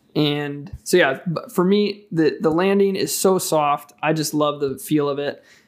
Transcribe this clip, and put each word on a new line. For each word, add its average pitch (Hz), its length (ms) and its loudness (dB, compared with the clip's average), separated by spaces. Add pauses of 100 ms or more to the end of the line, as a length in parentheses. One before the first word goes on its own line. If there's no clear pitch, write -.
(140)
And 147 560 -2 (140)
so, - 120 0
yeah, 143 240 2 (120)
b-, - 80 -4 (120)
for 180 120 0
me, 202 480 0
the, 160 280 2
the 160 100 2
landing 196 460 2
is - 200 -4
so 190 220 2
soft. 147 540 0 (100)
I 151 100 0
just 156 220 -2
love 147 260 0
the 135 180 -4
feel 143 300 0
of 143 100 -4
it. 143 240 -6 (260)